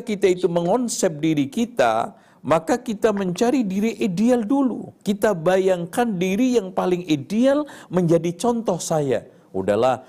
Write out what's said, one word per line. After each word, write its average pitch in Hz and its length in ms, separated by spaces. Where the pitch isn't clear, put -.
kita 196 240
itu 180 160
mengonsep 180 720
diri 147 320
kita, 127 640
maka 165 320
kita 233 320
mencari 208 560
diri 202 320
ideal 226 480
dulu. 269 560
Kita 208 320
bayangkan 185 800
diri 196 440
yang 185 120
paling 185 400
ideal 233 560
menjadi 170 480
contoh 226 400
saya. 143 480
"Udahlah, 107 580